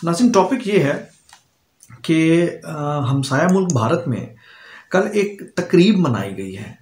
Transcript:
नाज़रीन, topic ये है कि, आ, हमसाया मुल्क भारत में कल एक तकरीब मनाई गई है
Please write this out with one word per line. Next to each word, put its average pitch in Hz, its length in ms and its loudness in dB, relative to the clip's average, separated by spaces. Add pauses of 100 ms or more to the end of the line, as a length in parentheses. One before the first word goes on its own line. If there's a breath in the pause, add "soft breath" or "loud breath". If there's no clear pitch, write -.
नाज़रीन, 170 280 2
topic 196 360 0
ये 202 120 2
है 143 140 2 (1120)
कि, 165 420 2 (100)
आ, 165 160 -14 (280)
हमसाया 135 460 0
मुल्क 185 260 2
भारत 127 340 0
में 104 280 -6 (560 loud breath)
कल 196 240 2
एक 208 280 -2 (140)
तकरीब 180 420 4
मनाई 101 340 -2
गई 95 200 -10
है 104 280 -16